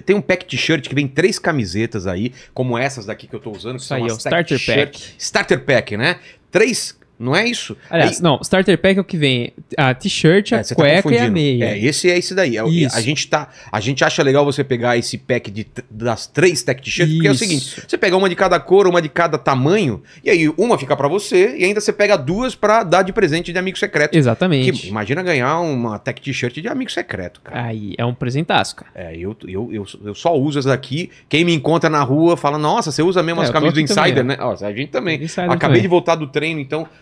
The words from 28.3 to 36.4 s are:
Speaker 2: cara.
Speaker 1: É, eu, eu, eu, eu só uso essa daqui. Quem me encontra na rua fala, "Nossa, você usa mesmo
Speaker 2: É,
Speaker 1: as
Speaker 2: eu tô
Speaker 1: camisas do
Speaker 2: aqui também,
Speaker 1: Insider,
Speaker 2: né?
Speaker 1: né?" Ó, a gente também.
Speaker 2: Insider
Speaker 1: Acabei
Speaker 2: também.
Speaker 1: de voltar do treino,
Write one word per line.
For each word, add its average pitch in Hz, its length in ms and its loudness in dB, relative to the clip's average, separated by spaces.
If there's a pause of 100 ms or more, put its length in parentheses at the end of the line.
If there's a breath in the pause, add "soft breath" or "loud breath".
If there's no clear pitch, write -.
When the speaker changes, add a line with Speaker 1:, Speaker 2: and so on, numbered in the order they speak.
Speaker 2:
cara. - 180 -20
Speaker 1:
É, 82 240 -14
eu, 92 200 -8 (100)
eu, 95 260 -8
eu, 101 140 -8 (180)
eu 104 120 -10
só 170 200 0
uso 143 220 0
essa 131 100 -2
daqui. 131 420 -4 (180 soft breath)
Quem 160 160 2
me 170 100 4
encontra 156 340 2
na 151 140 2
rua 156 340 4
fala, 147 220 -2
"Nossa, 160 320 -2
você 151 120 0
usa 180 200 2
mesmo 165 180 -2
Speaker 2:
É, 180 40 2
Speaker 1:
as 127 60 2
Speaker 2:
eu - 40 -2
tô 156 60 2
Speaker 1:
camisas 151 140 2
do 156 100 2
Speaker 2:
aqui 135 100 -2
também, 151 160 2
Speaker 1:
Insider, 127 140 2
Speaker 2:
né? 135 120 -2
Speaker 1:
né?" - 80 -10
Ó, 120 80 -2 (140)
a 104 60 -4
gente 131 180 -8
também. 160 320 -4
Speaker 2:
Insider 170 220 -6
Speaker 1:
Acabei 175 140 0
Speaker 2:
também. 175 240 4
Speaker 1:
de 190 60 0
voltar 170 280 2
do 156 100 -6
treino, 156 340 -4